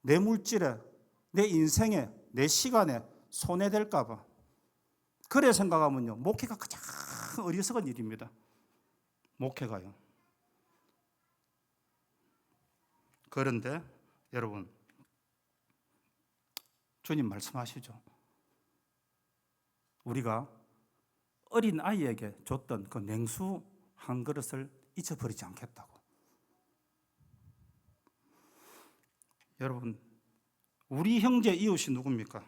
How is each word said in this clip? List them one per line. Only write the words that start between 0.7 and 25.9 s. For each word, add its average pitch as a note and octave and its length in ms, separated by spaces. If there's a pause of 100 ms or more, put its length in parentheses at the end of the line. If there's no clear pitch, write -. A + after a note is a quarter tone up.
내 G3+ 140
인생에, D#3+ 640 (220)
내 C3+ 160
시간에 E3+ 560 (260)
손해될까 G3 760
봐. A2 160 (1040)
그래 C4+ 220
생각하면요, D3+ 680
목회가 G#3 380
가장 - 240 (640)
어리석은 G3 420
일입니다. A#2 440 (1040)
목회가요. G#2+ 560 (3250)
그런데 C3+ 520 (520)
여러분, G#2 360 (2250)
주님 D3 240
말씀하시죠. A#2 720 (2000)
우리가 A#2 440 (1000)
어린 G#3+ 300
아이에게 C#3 560 (100)
줬던 A#2+ 440
그 A#2+ 100
냉수 A2+ 640 (320)
한 B2 280
그릇을 C3+ 480 (240)
잊어버리지 A#2 500
않겠다고. - 540 (3500)